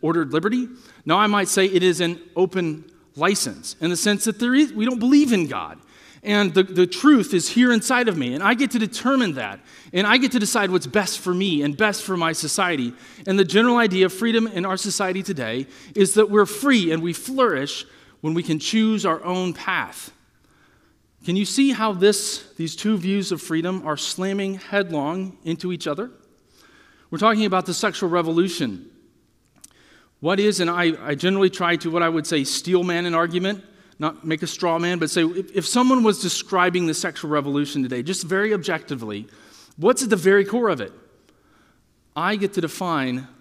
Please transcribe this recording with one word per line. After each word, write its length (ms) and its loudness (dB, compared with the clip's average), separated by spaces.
ordered 300 0
liberty, 360 0
now 120 2
I 80 4
might 220 2
say 180 2
it 160 2
is 200 2
an 200 -2
open 500 -2
license 680 -2
in 80 0
the 80 -2
sense 280 0
that 140 -2
there 140 0
is, 180 4
we 140 -2
don't 140 0
believe 340 6
in 140 2
God. 320 -8
And 320 0
the, 100 4
the 220 2
truth 480 4
is 160 0
here 220 4
inside 380 2
of 80 -2
me, 160 -2
and 100 -6
I 100 4
get 180 0
to 80 -2
determine 560 0
that. 240 -8
And 140 0
I 120 6
get 160 2
to 60 2
decide 300 0
what's 160 0
best 340 -2
for 140 -4
me 300 0
and 120 -2
best 280 0
for 120 -4
my 180 -2
society. 600 -2
And 140 0
the 60 6
general 320 4
idea 280 4
of 80 -2
freedom 320 0
in 200 -6
our 120 -4
society 460 -4
today 420 -4
is 180 4
that 160 4
we're 160 6
free 460 2
and 100 0
we 120 -2
flourish 720 -2
when 120 -2
we 100 -2
can 160 -2
choose 460 0
our 180 0
own 300 -4
path. 580 -6
Can 140 -2
you 80 0
see 260 2
how 220 -2
this, 640 0
these 180 -6
two 220 0
views 340 -2
of 100 -6
freedom 460 -4
are 80 -2
slamming 600 -4
headlong 880 -4
into 260 -6
each 160 -6
other? 240 -6
We're 80 -8
talking 280 2
about 200 0
the 80 -4
sexual 360 -2
revolution. 800 0
What 220 0
is, 180 2
and 100 0
I, 320 2
I 140 -4
generally 340 2
try 280 0
to, 120 -4
what 140 0
I 60 2
would 180 -2
say, 160 0
steel 400 0
man 220 -2
an 100 -2
argument, 480 -2
not 280 -6
make 180 -4
a 40 -6
straw 320 -2
man, 200 -2
but 100 -2
say, 140 2
if, 320 -2
if 100 -2
someone 380 4
was 180 2
describing 640 0
the 60 0
sexual 380 -6
revolution 520 0
today, 200 -4
just 200 -4
very 300 0
objectively, 760 -6
what's 260 2
at 60 -4
the 60 4
very 300 4
core 240 -2
of 120 -2
it? 100 -10
I 200 -2
get 180 -4
to 80 -2
define 640 -4